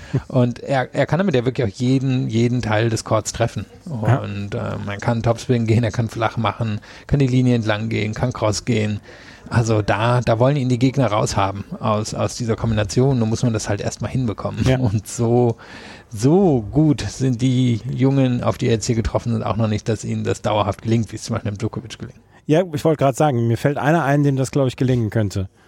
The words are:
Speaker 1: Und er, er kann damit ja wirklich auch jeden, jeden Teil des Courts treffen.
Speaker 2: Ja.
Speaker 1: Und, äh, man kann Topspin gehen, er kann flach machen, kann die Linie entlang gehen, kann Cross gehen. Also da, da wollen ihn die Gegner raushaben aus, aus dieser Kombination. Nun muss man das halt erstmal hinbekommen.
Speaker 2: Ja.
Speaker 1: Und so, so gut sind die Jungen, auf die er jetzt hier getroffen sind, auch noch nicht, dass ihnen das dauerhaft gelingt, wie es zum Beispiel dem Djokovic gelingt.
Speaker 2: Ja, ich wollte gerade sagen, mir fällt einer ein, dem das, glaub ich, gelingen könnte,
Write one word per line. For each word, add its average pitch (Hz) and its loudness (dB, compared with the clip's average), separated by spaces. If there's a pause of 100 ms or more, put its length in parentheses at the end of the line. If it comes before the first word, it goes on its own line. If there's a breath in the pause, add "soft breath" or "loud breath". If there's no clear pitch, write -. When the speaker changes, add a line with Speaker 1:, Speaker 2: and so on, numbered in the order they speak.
(280 loud breath)
Speaker 1:
Und 123 0
er, 131 -2
er 131 2
kann 151 0
damit 185 2
ja 120 2
wirklich 123 0
auch 98 -8
jeden, 131 0
jeden 117 2
Teil 107 2
des 113 -2
Courts - -2
treffen. 117 -2 (200)
Speaker 2:
Ja. 113 0
Speaker 1:
Und, 101 -6
äh, 104 -6 (100)
man 101 -8
kann 113 -2
Topspin 117 0
gehen, 110 4
er 107 0
kann 113 -2
flach 113 -2
machen, 107 -2 (280 loud breath)
kann 139 2
die 135 4
Linie 127 4
entlang 107 0
gehen, 107 -2
kann 127 -2
Cross 107 -2
gehen. 107 0 (500 loud breath)
Also 110 2
da, 117 2
da 113 2
wollen 139 4
ihn 127 -2
die 123 0
Gegner 131 2
raushaben 101 -2 (160)
aus, 107 -2
aus 107 -4
dieser 113 -2
Kombination. 117 0
Nun 110 0
muss 113 -2
man 117 2
das - -4
halt 104 -2
erstmal - -6
hinbekommen. 107 -2
Speaker 2:
Ja. 127 2
Speaker 1:
Und 110 0
so, 120 2 (520 loud breath)
so 139 4
gut 143 2
sind 123 -2
die 123 2
Jungen, 131 2
auf 110 0
die 123 -2
er 117 4
jetzt 107 0
hier 117 0
getroffen 113 0
sind, 107 -2
auch 104 -2
noch 110 0
nicht, 107 -2
dass 107 -4
ihnen 110 -4
das 104 -4
dauerhaft 104 0
gelingt, 113 0
wie - -12
es - -12
zum 113 -4
Beispiel 104 -4
dem 101 -8
Djokovic 110 -8
gelingt. - -14 (260 soft breath)
Speaker 2:
Ja, 156 4 (100)
ich 147 -2
wollte 160 2
gerade 135 2
sagen, 123 2
mir 117 2
fällt 143 0
einer 147 2
ein, 143 2
dem 139 2
das, 131 -2
glaub 139 2
ich, - -2
gelingen 123 0
könnte, 101 -2 (180 soft breath)